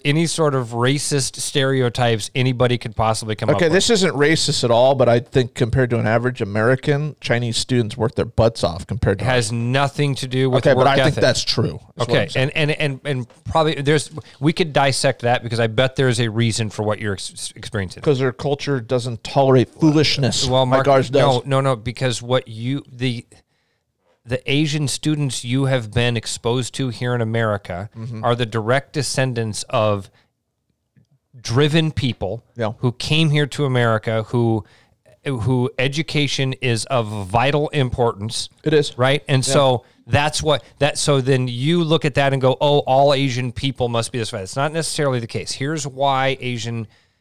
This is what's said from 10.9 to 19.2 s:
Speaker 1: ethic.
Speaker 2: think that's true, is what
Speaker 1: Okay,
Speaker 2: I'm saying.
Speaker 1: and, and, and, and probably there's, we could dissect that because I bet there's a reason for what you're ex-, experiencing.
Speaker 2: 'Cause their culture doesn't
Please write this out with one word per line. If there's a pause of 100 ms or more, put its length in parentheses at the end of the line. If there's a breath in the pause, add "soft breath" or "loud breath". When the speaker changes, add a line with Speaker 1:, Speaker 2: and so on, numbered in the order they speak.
Speaker 1:
ethic.
Speaker 2:
think
that's
true, (100)
is (160)
what
Speaker 1:
Okay,
Speaker 2:
I'm
saying.
Speaker 1:
and,
and,
and,
and
probably
there's, (300 loud breath)
we
could
dissect
that
because
I
bet
there's
a
reason
for
what
you're
ex-,
experiencing.
Speaker 2:
'Cause
their
culture
doesn't